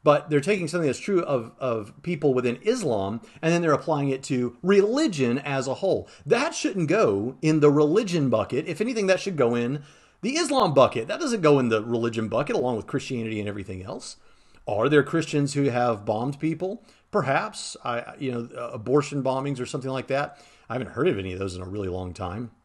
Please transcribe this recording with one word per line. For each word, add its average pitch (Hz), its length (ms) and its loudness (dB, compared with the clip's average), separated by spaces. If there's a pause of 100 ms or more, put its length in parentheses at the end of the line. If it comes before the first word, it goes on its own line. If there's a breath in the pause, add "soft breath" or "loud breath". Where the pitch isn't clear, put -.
But 147 260 4
they're 147 100 4
taking 175 280 0
something 165 180 -2
that's 127 140 -2
true 190 220 0
of, 123 360 -4
of 113 340 -4 (100)
people 156 300 0
within 123 300 0
Islam, 117 580 -2 (220 loud breath)
and 165 100 2
then 170 80 2
they're 165 120 2
applying 143 360 0
it 135 160 -2
to 123 380 -2
religion 196 760 4
as 139 280 -4
a 131 80 -4
whole. 139 340 0 (160 loud breath)
That 254 300 0
shouldn't 190 340 -2
go 131 540 2
in 156 180 4
the 147 100 8
religion 151 600 2
bucket. 120 360 0
If 170 140 -8
anything, 220 280 0
that 185 120 4
should 190 160 -6
go 120 180 2
in 120 280 -2 (400 loud breath)
the 262 140 -2
Islam 262 360 2
bucket. 120 360 6
That 175 120 -4
doesn't 240 220 -2
go 147 160 8
in 127 100 2
the 110 140 2
religion 113 460 -2
bucket 135 280 0
along 127 200 0
with 101 100 -6
Christianity 113 540 -4
and 104 80 -4
everything 98 340 -10
else. 120 340 -12 (520 soft breath)
Are 110 220 0
there 147 120 6
Christians 143 520 -2
who 139 100 0
have 120 400 0
bombed 117 340 -2
people? 165 460 -4 (260 soft breath)
Perhaps. 180 720 -2
I, 120 340 -6
you 135 120 -4
know, 120 260 -6
uh, 120 180 -8
abortion 139 480 0
bombings 135 380 -2
or 123 60 -4
something 131 240 -6
like 131 180 -6
that. 135 300 -4 (300 loud breath)
I 113 60 -6
haven't 117 160 -6
heard 143 180 0
of 127 100 2
any 95 140 -4
of 90 60 -6
those 95 180 -4
in 90 60 -10
a 92 60 -10
really 98 200 -6
long 92 240 -6
time. 98 400 -8 (120)